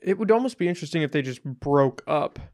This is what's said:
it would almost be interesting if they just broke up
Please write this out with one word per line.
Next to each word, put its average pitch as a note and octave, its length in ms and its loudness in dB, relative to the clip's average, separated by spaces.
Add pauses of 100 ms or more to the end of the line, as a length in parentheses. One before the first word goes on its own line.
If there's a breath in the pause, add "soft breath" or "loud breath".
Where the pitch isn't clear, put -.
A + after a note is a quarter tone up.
it F#3+ 160 0
would G#3+ 120 2
almost B3 280 2
be F3 100 0
interesting E3+ 340 -4
if C#3 100 -2
they D3 100 0
just C3 200 -8
broke C#3 640 2
up D3 320 -2 (160)